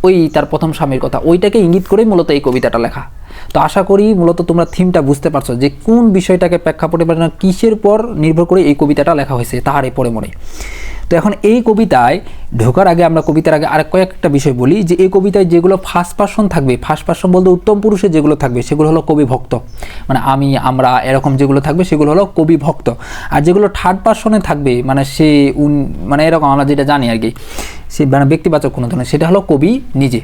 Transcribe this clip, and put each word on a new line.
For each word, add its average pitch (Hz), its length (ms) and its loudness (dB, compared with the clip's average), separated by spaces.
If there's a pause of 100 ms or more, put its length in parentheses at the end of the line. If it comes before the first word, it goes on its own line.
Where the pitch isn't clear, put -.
ওই 180 300 2
তার 147 120 0
প্রথম 156 260 -2
স্বামীর 139 280 -4
কথা, 127 240 -4
ওইটাকে 190 360 2
ইঙ্গিত 185 280 2
করেই 220 180 2
মূলত 175 260 2
এই 143 80 2
কবিতাটা 123 400 -2
লেখা। 117 220 -6 (520)
তো - 60 0
আশা - 240 0
করি 202 300 2
মূলত 170 280 2
তোমরা 170 240 0
থিমটা 180 360 0
বুঝতে 139 280 0
পারছো 131 260 -4
যে 135 140 0 (140)
কোন 226 260 4
বিষয়টাকে 180 480 2
প্রেক্ষাপটে, 165 480 -2
মানে 165 240 0 (100)
কিসের 208 360 2
পর 214 380 0
নির্ভর 160 320 2
করে 180 160 2
এই 147 140 2
কবিতাটা 147 400 2
লেখা 135 200 -2
হয়েছে, 120 260 -4
তাহারে 135 340 -2
পরে 127 140 -2
মরে। 110 180 -6 (800)
তো 170 80 2
এখন 196 160 0 (100)
এই 226 220 4
কবিতায় 156 540 2 (380)
ঢোকার 113 300 2
আগে 170 160 4
আমরা 160 180 2
কবিতার 160 320 2
আগে 151 120 0
আর 151 260 0
কয়েকটা 185 380 0
বিষয় 139 240 2
বলি, 143 300 2
যে 165 120 2
এই 185 160 2
কবিতায় 196 340 2
যেগুলো 175 380 2
ফার্স্ট - 340 -4
পারসন - 300 0
থাকবে, 135 300 0
ফার্স্ট - 280 -6
পারসন 180 260 0
বলতে 185 180 4
উত্তম 202 320 2
পুরুষে 202 280 0
যেগুলো 151 260 2
থাকবে, 123 260 -2
সেগুলো 151 280 0
হলো 160 120 2
কবি 151 240 2
ভক্ত, 123 300 -4 (540)
মানে 135 100 0
আমি, 135 380 0
আমরা, 127 440 0
এরকম 135 360 0
যেগুলো 139 240 2
থাকবে 156 220 -2
সেগুলো 151 280 0
হলো 196 140 2 (100)
কবি 160 220 2
ভক্ত। 135 360 -4 (380)
আর 143 100 0
যেগুলো 185 320 2
থার্ড 190 300 -2
পারসনে 214 360 0
থাকবে, 143 440 -2
মানে 135 220 0
সে 147 500 2
উন-, 147 320 0 (160)
মানে 151 240 0
এরকম 160 200 2
আমরা 139 180 2
যেটা 143 180 0
জানি 135 260 0
আর 113 80 -2
কি, 113 140 -2 (580)
সে - 160 -2
মানে 139 200 2
ব্যক্তিবাচক 151 440 0
কোনো 123 180 -6
ধরনের, 123 180 -4
সেটা 151 220 0
হলো 190 140 2
কবি 185 400 0 (140)
নিজে। 127 280 0